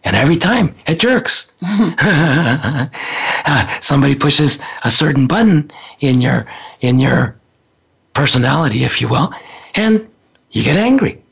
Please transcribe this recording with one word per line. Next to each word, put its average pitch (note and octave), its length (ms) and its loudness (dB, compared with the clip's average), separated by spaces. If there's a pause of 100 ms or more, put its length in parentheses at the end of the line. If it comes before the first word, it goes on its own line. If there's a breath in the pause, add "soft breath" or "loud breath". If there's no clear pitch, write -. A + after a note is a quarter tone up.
and F#2+ 100 -2
every C#3 220 2
time G#3+ 380 0 (120)
it E3+ 140 -2
jerks. - 520 0 (100)
<laughs> - 0 - (1900 loud breath)
Uh, C3+ 320 -2
somebody C#3 360 2
pushes C#3+ 420 0 (240 loud breath)
a A#2 80 0
certain C#3 380 0
button F#3 420 2 (300 loud breath)
in B2+ 200 2
your, B2 260 0 (340 loud breath)
in B2+ 180 2
your B2+ 380 0 (760)
personality, C3 680 0
if - 180 -4
you A#2+ 60 -2
will, - 260 0 (440 loud breath)
and A3 280 2 (460)
you A2+ 140 -2
get - 120 2
angry A#3 560 0